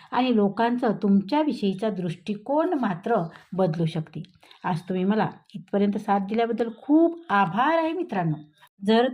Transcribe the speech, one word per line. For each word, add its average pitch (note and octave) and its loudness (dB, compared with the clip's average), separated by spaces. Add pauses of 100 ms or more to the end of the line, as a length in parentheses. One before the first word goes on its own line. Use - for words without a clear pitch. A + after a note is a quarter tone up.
(120)
आणि B3 2
लोकांचं A3+ 2
तुमच्याविषयीचा G3+ 0
दृष्टिकोन G#3+ -4
मात्र A3 -2 (380)
बदलू E3+ 0
शकते. D#3+ -6 (400)
आज F3+ -4
तुम्ही F#3 -4
मला G3+ 0 (260)
इथपर्यंत G3+ -2
साथ G3+ 0
दिल्याबद्दल A3+ -2
खूप E4 2 (100)
आभार G3+ 2
आहे E4 0
मित्रांनो. F3+ -2 (480)
जर A3+ 4